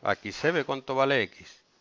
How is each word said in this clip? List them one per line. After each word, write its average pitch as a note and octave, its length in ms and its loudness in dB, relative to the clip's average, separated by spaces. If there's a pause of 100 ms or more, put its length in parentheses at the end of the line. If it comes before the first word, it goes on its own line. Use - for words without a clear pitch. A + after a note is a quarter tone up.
aquí G2+ 280 -2
se D3+ 220 0
ve D#3 120 0
cuánto C3+ 300 -6
vale C3+ 280 4
X. - 380 -10 (200)